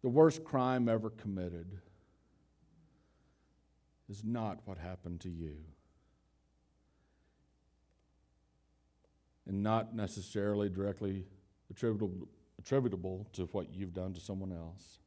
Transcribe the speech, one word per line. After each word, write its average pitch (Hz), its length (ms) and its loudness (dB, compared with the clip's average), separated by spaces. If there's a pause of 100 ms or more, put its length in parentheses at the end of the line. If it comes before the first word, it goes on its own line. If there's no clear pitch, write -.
The 127 60 2
worst 156 340 8
crime 127 440 4
ever 110 220 4
committed 92 680 -6 (2250)
is 104 160 -10
not 110 420 0
what 95 120 -6
happened 87 440 -8
to 92 80 -8
you, 82 260 -6 (4000)
and 98 160 0
not 110 320 2
necessarily 104 760 0
directly 98 560 -2 (460)
attributable, 101 560 -2 (320)
attributable 98 760 0
to 90 120 -2
what 90 280 -4
you've 92 200 -6
done 92 200 -4
to 87 60 -8
someone 95 320 -4
else. 82 560 -12